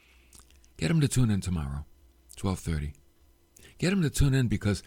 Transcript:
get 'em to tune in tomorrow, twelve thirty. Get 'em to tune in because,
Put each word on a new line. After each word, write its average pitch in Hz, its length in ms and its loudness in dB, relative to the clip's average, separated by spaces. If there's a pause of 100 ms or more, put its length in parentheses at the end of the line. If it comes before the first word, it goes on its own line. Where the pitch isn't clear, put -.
(760)
get 160 120 -2
'em 165 120 2
to 139 60 4
tune 127 220 2
in 101 120 0
tomorrow, 76 440 -4 (520)
twelve 92 220 -2
thirty. 76 340 -6 (840)
Get 180 140 -2
'em 196 100 0
to 147 80 2
tune 139 240 2
in 131 140 2
because, 104 400 0